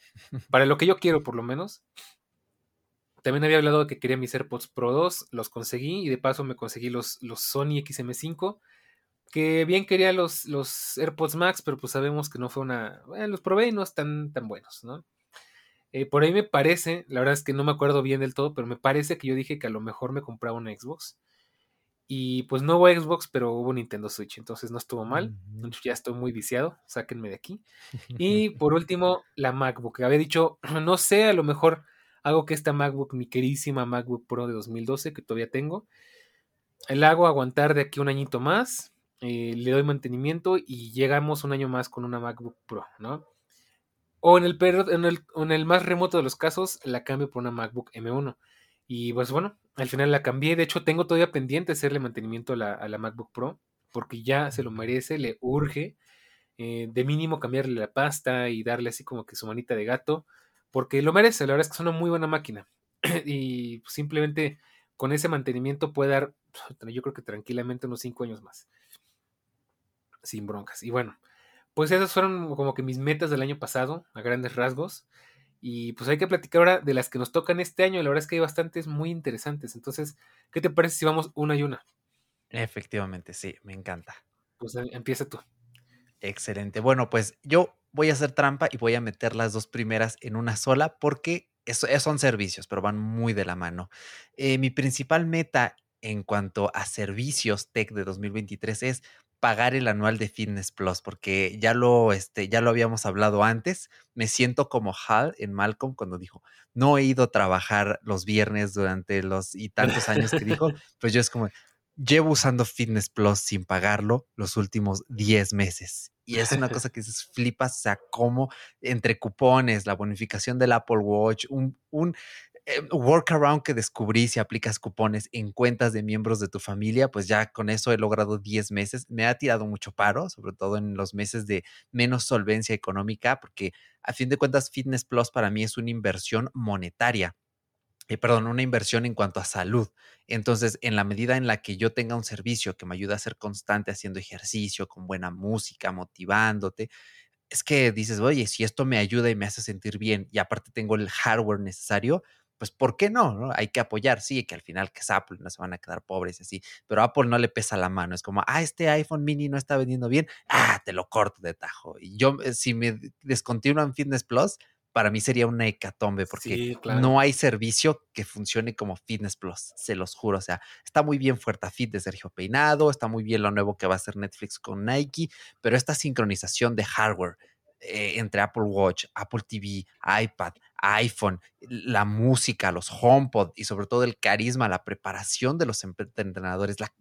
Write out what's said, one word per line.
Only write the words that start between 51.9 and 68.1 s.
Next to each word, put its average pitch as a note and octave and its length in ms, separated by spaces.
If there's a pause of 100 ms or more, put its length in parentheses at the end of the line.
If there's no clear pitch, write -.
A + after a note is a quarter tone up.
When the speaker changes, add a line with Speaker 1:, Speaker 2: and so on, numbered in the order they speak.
Speaker 2:
mantenimiento A#2 540
a - 40
la, G#2 160
a G#2+ 160
la G#2+ 80
MacBook A2+ 360
Pro, B2+ 280 (300)
porque A#2 320
ya C#3 280
se B2 120
lo A#2 80
Speaker 1:
Ujú. - 0
Speaker 2:
merece, B2 480
le A#2 220
urge, C#3+ 560 (600)
eh, A#2 340
de B2 140
mínimo D#3 340
cambiarle B2+ 400
la G#2+ 140
pasta C3 560
y A2 140
darle A#2 260
así - 140
como A#2 220
que - 100
su A2 120
manita A#2+ 280
de G#2+ 100
gato, D3 400 (460)
porque C3+ 300
lo D#3+ 120
merece. G#3+ 340
La C3+ 60
verdad D3+ 140
es - 20
que - 60
es - 60
una E3+ 100
muy E3 180
buena D#3+ 180
máquina. D3+ 400 (360)
<clears throat> D#3 220
Y, B2+ 540
pues, - 140
simplemente D3+ 640 (380)
con C3 160
ese D3+ 160
mantenimiento C#3 640
puede C#3 180
dar, C#3 220 (540)
yo A#2 160
creo C#3 100
que - 80
tranquilamente A#2+ 640
unos A#2+ 140
cinco B2 220